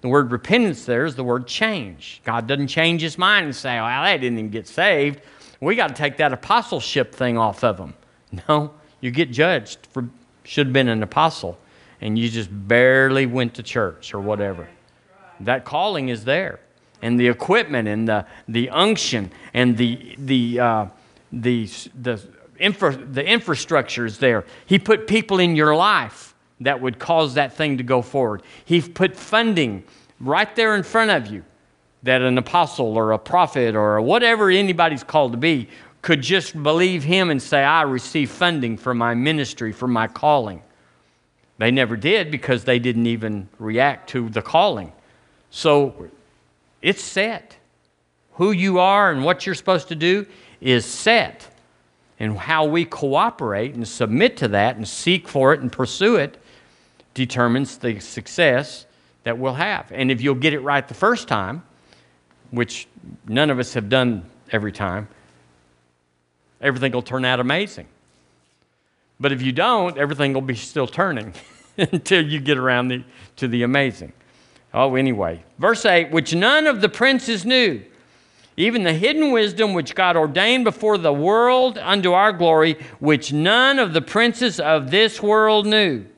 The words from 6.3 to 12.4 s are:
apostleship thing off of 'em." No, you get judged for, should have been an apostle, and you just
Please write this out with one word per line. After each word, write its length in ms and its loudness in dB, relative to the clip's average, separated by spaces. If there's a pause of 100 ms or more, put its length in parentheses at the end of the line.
apostleship 800 -2
thing 240 -2
off 280 0
of 160 0
'em." 140 -14 (540)
No, 240 2 (280)
you 100 -6
get 220 -2
judged 480 0 (100)
for, 180 -8 (360)
should 240 0
have 40 -4
been 140 4
an 160 0
apostle, 560 -2 (420)
and 160 -4
you 120 0
just 240 -4